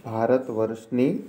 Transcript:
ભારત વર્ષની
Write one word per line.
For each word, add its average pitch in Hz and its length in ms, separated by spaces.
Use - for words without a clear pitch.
ભારત 117 440
વર્ષની 117 800